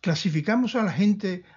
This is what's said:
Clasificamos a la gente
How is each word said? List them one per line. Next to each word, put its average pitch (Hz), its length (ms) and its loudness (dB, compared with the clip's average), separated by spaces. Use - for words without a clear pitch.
Clasificamos 180 760 0
a 226 80 0
la 180 80 -2
gente 190 500 0